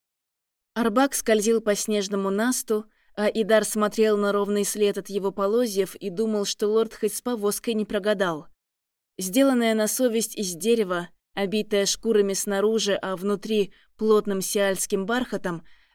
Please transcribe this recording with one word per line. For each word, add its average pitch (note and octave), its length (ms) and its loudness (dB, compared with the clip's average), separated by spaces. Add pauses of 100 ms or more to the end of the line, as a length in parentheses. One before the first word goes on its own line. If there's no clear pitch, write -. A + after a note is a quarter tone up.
(760)
Арбак A#3 400 2
скользил A3 460 2
по A3 140 2
снежному G3 560 -2
насту, G#3+ 540 -2 (320)
а G#3 100 0
Идар G#3+ 380 2
смотрел G#3+ 520 2
на G3+ 140 2
ровный G3+ 340 0
след G3+ 320 0
от G3 120 -8
его G3 240 -4
полозьев G3+ 640 0
и F#3+ 120 -8
думал, G#3 360 -2
что G#3 240 -2
лорд A3 260 0
хоть - 220 -4
с - 40 -10
повозкой G#3+ 540 -2
не G#3+ 100 -2
прогадал. G3 600 -2 (720)
Сделанная A#3 560 2
на G#3+ 140 0
совесть A3+ 480 0
из F3+ 180 -6
дерева, F3+ 540 0 (260)
обитая G3+ 500 0
шкурами G3+ 480 2
снаружи, G3+ 640 0
а F#3+ 220 -4
внутри G3+ 560 -2 (240)
плотным G#3 440 2
сиальским F#3+ 640 -2
бархатом, G3 600 -4 (300)